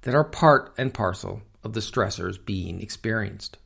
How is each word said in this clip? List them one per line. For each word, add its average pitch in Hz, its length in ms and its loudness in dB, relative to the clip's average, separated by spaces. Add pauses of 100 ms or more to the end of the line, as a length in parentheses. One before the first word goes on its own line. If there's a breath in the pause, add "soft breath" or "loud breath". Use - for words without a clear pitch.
that 123 120 0
are 151 80 6
part 151 540 4
and 131 160 -2
parcel 98 480 -2 (200)
of 110 120 -8
the 113 80 -2
stressors 95 640 -2
being 95 360 -4
experienced. 104 840 -6